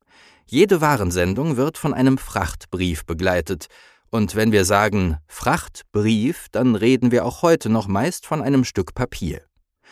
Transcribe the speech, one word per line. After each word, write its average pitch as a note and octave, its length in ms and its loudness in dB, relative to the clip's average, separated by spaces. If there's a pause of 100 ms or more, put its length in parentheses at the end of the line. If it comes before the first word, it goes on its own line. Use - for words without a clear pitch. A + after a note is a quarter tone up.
(460)
Jede F3+ 340 4
Warensendung A2 800 0
wird C#3+ 200 -2
von D3 160 -2
einem C3 240 2
Frachtbrief F2+ 880 -4
begleitet. F2+ 600 -2 (440)
Und G#2 260 -2
wenn A2 180 2
wir G2+ 100 6
sagen G2 540 2 (100)
Frachtbrief, A2+ 1300 -2
dann A#2+ 220 2
reden B2 360 2
wir A2+ 140 2
auch - 160 -6
heute E3 260 2
noch G#2+ 220 0
meist A2+ 360 -2
von D#3 160 -4
einem C3 220 2
Stück - 300 -4
Papier. - 480 -6 (500)